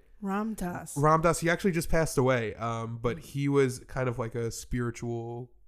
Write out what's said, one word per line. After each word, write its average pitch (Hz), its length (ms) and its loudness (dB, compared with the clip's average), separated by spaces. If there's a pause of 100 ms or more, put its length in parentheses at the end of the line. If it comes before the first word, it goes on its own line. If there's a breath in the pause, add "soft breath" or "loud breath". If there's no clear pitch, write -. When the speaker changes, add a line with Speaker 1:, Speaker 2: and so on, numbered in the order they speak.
(200)
Speaker 1:
Ram 208 340 -4
Dass. 175 420 -8
Speaker 2:
Ram 151 260 6
Dass, 165 180 4
he 165 80 0
actually 175 240 2
just 165 160 -2
passed 160 300 2
away, 123 380 2
um, 117 440 -6
but 117 180 -2
Speaker 1:
Mm. - 20 -14
Speaker 2:
he 139 280 -4
was 135 320 4
kind 131 280 -4
of 123 100 -4
like 117 160 -4
a 117 160 -4
spiritual 120 1000 -6 (160)